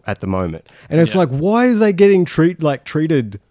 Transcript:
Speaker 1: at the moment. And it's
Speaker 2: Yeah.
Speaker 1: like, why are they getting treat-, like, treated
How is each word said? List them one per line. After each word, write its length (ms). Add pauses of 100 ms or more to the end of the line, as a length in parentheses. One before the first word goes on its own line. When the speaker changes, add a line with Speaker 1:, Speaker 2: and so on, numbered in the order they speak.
Speaker 1:
at 120
the 80
moment. 400 (220)
And 120
it's 140
Speaker 2:
Yeah. 40
Speaker 1:
like, 100
why 380
are 80
they 180
getting 320
treat-, 360
like, 220
treated 560 (120)